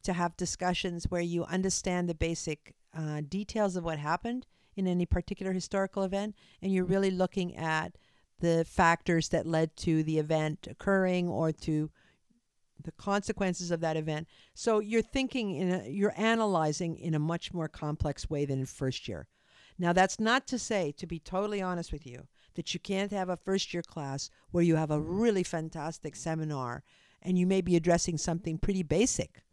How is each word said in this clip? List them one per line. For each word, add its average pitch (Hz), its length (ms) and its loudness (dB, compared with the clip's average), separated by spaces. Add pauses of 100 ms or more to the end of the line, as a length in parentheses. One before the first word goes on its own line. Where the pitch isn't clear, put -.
to 180 100 0
have 175 240 -2
discussions 180 720 -2
where 175 100 0
you 170 240 0
understand 180 640 -2
the 170 60 -2
basic, 165 600 -4 (220)
uh, 151 320 -4
details 202 480 -2
of 175 80 -4
what 160 140 -4
happened 175 480 -2 (280)
in 190 120 -2
any 180 180 2
particular 190 480 -2
historical 190 500 -2
event. 196 320 -2 (280)
And 190 100 0
you're 185 120 4
really 196 260 4
looking 180 440 0
at 160 440 -2 (420)
the 165 240 4
factors 170 640 4
that 156 180 0
led 160 300 0
to 160 260 2
the 156 160 0
event 156 500 0
occurring 185 600 2
or 160 240 0
to 151 380 -2 (920)
the 165 100 -12
consequences 196 800 -2
of 165 100 0
that 160 160 0
event. 156 320 -4 (260)
So 220 240 2
you're 214 240 2
thinking 233 540 -2
in 180 160 2
a, 123 160 -2
you're 196 280 0
analyzing 180 800 2
in 160 180 -2
a 151 40 2
much 165 340 -2
more 160 160 -4
complex 151 640 -4
way 147 160 0
than 135 140 0
in 131 60 -2
first - 420 -4
year. 80 180 -8 (520)
Now, 175 140 2
that's 185 260 4
not 233 280 2
to 254 120 -4
say, 180 340 -2
to - 140 -10
be 165 120 -8
totally 202 420 -2
honest 180 320 -4
with 147 140 -10
you, 123 220 -16 (260)
that - 180 -6
you 175 80 -6
can't 196 300 -2
have 190 180 -2
a 180 80 -2
first 190 380 -2
year 175 80 -2
class 139 480 -8 (220)
where 175 120 6
you 160 120 6
have 156 140 0
a 151 100 0
really 190 420 2
fantastic 160 760 -8
seminar 147 640 -4 (400)
and 185 140 0
you 180 100 4
may 160 140 4
be 175 140 2
addressing 170 440 4
something 165 380 -2
pretty 190 280 0
basic - 580 0 (100)